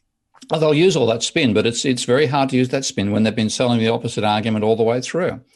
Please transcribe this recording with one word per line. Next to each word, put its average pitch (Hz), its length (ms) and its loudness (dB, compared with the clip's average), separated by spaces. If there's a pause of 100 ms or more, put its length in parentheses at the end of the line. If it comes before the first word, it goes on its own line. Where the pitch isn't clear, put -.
(500)
Well, 160 100 -2
they'll 156 140 2
use 175 220 4
all 127 100 2
that 113 160 -2
spin, 135 320 0
but 107 120 2
it's, - 200 -4
it's 127 180 -2
very 135 220 2
hard 135 240 0
to 131 60 -2
use 127 120 2
that 135 160 -4
spin 101 260 -4
when 104 120 0
they've 110 120 0
been 110 160 0
selling 120 300 0
the 113 80 0
opposite 117 340 -4
argument 107 420 0
all 110 120 2
the 113 60 0
way 117 180 2
through. 165 400 -4 (160)